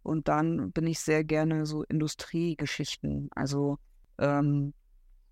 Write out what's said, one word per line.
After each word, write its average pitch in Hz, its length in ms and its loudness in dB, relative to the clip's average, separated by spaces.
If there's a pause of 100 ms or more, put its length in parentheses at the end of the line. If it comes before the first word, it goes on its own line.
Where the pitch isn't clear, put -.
Und 156 260 -2
dann 151 440 2
bin 165 140 0
ich 165 140 -2
sehr 156 240 2
gerne 156 420 2
so 151 180 -4
Industriegeschichten, 151 1500 -2
also, 143 440 0 (400)
ähm, 143 540 2 (600)